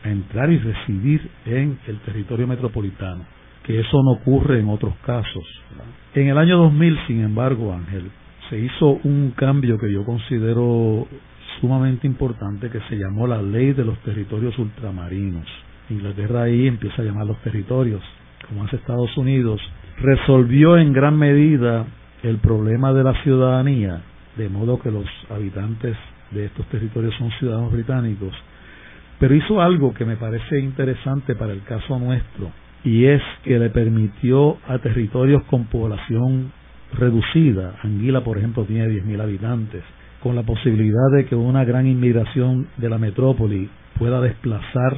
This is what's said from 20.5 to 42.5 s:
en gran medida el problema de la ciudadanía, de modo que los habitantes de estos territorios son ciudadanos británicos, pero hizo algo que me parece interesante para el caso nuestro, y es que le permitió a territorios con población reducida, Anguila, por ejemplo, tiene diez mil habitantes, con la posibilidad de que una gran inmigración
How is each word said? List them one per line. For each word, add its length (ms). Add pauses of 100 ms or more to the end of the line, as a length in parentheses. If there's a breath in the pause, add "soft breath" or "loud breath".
en 160
gran 240
medida 680 (380)
el 140
problema 560
de 100
la 100 (100)
ciudadanía, 760 (360)
de 120
modo 300
que 120
los 140 (240)
habitantes 680 (360)
de 140
estos 220
territorios 480
son 140 (100)
ciudadanos 320
británicos, 640 (840 loud breath)
pero 160
hizo 260
algo 320
que 120
me 100
parece 440
interesante 760
para 180
el 100
caso 360
nuestro, 520 (320)
y 220
es 160 (220)
que 160
le 100
permitió 880 (100)
a 120
territorios 640
con 220
población 840 (420)
reducida, 920
Anguila, 380
por 160
ejemplo, 260
tiene 240
diez 180
mil 160
habitantes, 640 (380 loud breath)
con 140
la 80
posibilidad 720
de 100
que 100
una 280
gran 220
inmigración 840 (100)